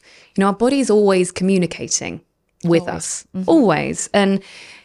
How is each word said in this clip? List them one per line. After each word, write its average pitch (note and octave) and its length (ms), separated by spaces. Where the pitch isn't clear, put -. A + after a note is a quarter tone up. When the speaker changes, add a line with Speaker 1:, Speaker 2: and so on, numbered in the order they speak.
Speaker 1:
you G3 80
know, G3 60
our G3+ 80
body B3+ 240
is A#3+ 100
always G3 440
communicating F3+ 880
with E3+ 200
Speaker 2:
Always. F3 120
Speaker 1:
us, - 400
Speaker 2:
Mm-hmm. F#3+ 140
Speaker 1:
always. E3+ 640
And, G3 280